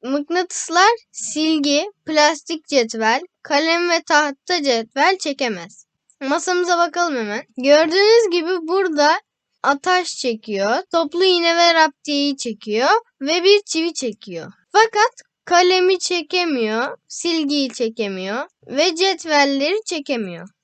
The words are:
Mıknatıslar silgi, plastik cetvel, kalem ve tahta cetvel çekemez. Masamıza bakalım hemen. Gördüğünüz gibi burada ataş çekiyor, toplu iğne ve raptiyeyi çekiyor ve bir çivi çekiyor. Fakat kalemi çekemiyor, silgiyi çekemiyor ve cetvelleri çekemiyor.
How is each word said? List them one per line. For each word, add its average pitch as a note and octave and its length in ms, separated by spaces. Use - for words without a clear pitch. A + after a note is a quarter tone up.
Mıknatıslar E4+ 880
silgi, D4+ 720
plastik D#4 640
cetvel, A3+ 520
kalem E4 480
ve E4 120
tahta D4+ 600
cetvel C#4 560
çekemez. A#3 680
Masamıza F4 580
bakalım F4 380
hemen. A3 260
Gördüğünüz F4 760
gibi E4+ 160
burada E4+ 720
ataş E4+ 540
çekiyor, A3 680
toplu E4 320
iğne E4+ 320
ve E4+ 180
raptiyeyi C#4+ 640
çekiyor A3+ 520
ve E4 240
bir G4+ 220
çivi D#4+ 280
çekiyor. G3 580
Fakat A4 400
kalemi F4+ 540
çekemiyor, D4+ 1000
silgiyi D4 640
çekemiyor G#3+ 720
ve D#4+ 300
cetvelleri D#4 800
çekemiyor. G#3+ 640